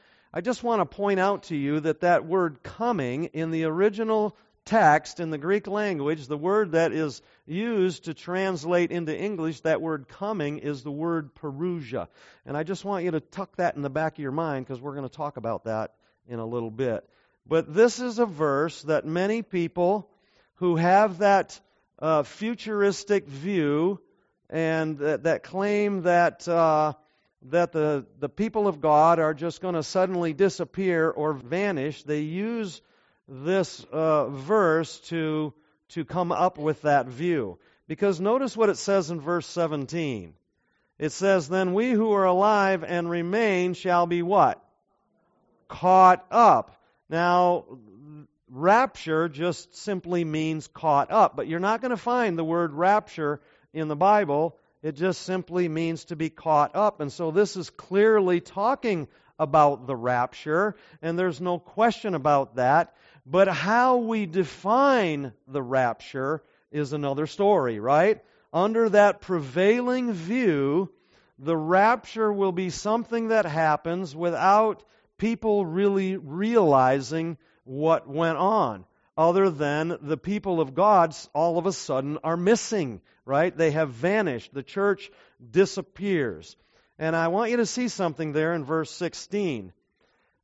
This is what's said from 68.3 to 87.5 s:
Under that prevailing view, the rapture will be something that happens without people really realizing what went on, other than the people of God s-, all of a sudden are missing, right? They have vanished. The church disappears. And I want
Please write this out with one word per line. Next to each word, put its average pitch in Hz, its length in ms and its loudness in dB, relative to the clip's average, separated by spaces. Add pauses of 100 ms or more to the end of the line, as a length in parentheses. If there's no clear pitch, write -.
Under 220 360 2
that 202 320 6
prevailing 214 920 0
view, 175 800 0 (440)
the 156 200 -2
rapture 208 760 2
will 196 200 0
be 175 180 -4
something 226 580 -4
that 220 160 2
happens 160 680 -2
without 175 720 2 (340)
people 214 480 0
really 190 500 0
realizing 160 1200 2 (280)
what 147 440 0
went 160 300 -2
on, 160 460 0 (340)
other 180 320 4
than 151 520 -2
the 147 140 -4
people 190 440 -4
of 135 140 -2
God 180 360 4
s-, - 240 -16
all 165 240 0
of 165 80 -2
a 196 60 0
sudden 143 500 -6
are 165 140 -2
missing, 175 640 0 (240)
right? 151 320 0
They 156 160 2
have 151 180 -2
vanished. 147 640 -2
The 135 80 -8
church 196 480 -2 (400)
disappears. 165 1040 -2 (400)
And 160 200 -2
I 165 120 0
want 214 220 0